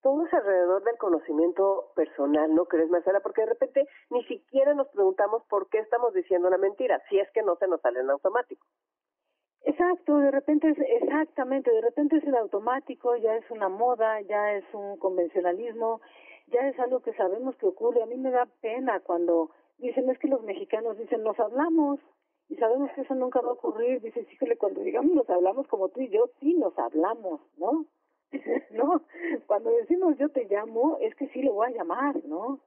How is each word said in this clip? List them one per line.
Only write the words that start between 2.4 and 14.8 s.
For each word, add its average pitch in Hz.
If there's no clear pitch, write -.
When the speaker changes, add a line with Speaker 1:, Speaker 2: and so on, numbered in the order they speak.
Speaker 1:
¿no 170
crees, 160
Marcela? 180
Porque -
de 220
repente 262
ni 240
siquiera 269
nos 277
preguntamos 202
por 196
qué 214
estamos 233
diciendo 180
una 185
mentira, 196
si 196
es 196
que 220
no 190
se 190
nos 170
sale 127
en 135
automático. 190
Speaker 2:
Exacto, 349
de 277
repente 302
es, 294
exactamente, 277
de 220
repente 294
es 294
en 269
automático, 240
ya 220
es 226
una 214
moda, 220
ya 208
es 196
un 202